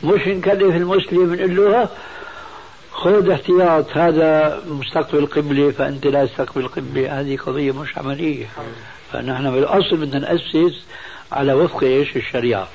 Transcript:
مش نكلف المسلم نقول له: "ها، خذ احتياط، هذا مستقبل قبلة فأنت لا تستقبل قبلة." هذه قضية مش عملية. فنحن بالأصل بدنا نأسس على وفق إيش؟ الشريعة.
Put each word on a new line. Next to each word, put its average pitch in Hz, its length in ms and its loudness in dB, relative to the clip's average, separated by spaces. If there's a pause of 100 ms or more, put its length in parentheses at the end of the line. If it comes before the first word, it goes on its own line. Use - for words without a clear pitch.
مش 170 240 2
نكلف 190 480 2
المسلم 180 600 2
نقول 180 200 0
له: 208 260 4
"ها، 208 80 0 (1000)
خذ 185 380 4
احتياط، 170 680 2
هذا 156 680 4
مستقبل 147 580 -2
قبلة 143 460 2
فأنت 139 360 -2
لا 139 180 4
تستقبل 131 420 -4
قبلة." 135 520 -4
هذه 139 180 -4
قضية 143 340 -4
مش 143 260 -8
عملية. 139 480 -4 (680)
فنحن 127 400 -4
بالأصل 160 460 2
بدنا 143 220 -2
نأسس 165 680 0 (460)
على 139 220 0
وفق 147 300 2
إيش؟ 135 320 2
الشريعة. 117 600 -2